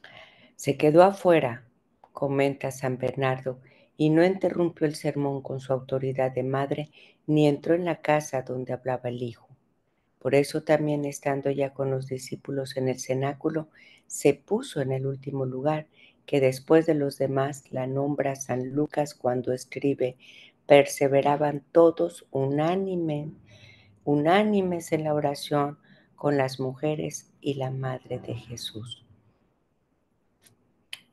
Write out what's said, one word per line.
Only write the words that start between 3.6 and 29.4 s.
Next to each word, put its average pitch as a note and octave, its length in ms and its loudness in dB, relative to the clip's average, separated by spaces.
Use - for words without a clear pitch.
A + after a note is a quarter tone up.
y D3+ 100 4
no D#3+ 160 6
interrumpió F3 600 0
el D3+ 80 -2
sermón C#3+ 480 -4
con C3+ 180 -8
su C3 120 -6
autoridad C3 600 -2
de B2+ 120 -4
madre, C#3 460 -4
ni D3+ 200 4
entró D3 280 2
en F3+ 100 0
la E3+ 160 -2
casa D3+ 420 0
donde B2+ 300 -8
hablaba B2+ 380 -4
el B2 120 -8
hijo. A#2 260 -10
Por C3 180 0
eso C#3+ 260 2
también, D3+ 420 2
estando C#3 460 -2
ya C3+ 240 -2
con C3+ 160 -2
los C3 160 -4
discípulos C3+ 720 -8
en C3 120 0
el B2+ 120 -2
cenáculo, C#3+ 680 -4
se - 280 2
puso - 460 -6
en C3 120 -2
el C3 140 -4
último C3+ 380 -6
lugar, C3 440 -4
que C#3+ 140 6
después C3+ 460 4
de D#3+ 80 4
los C#3 240 0
demás C3+ 540 -2
la B2+ 160 -4
nombra C#3 480 -2
San B2+ 340 -6
Lucas D3 440 -2
cuando B2+ 380 -2
escribe: C3 640 -2
"Perseveraban C#3+ 1040 4
todos E3+ 580 4
unánime-, D#3 1000 -2
unánimes F3+ 880 2
en D#3 120 -2
la D3+ 100 0
oración C#3+ 640 -2
con C#3+ 220 0
las C3+ 240 -2
mujeres D3+ 800 -6
y C#3 140 -4
la C3 160 -6
madre B2+ 500 -8
de B2 140 -10
Jesús". A#2 720 -14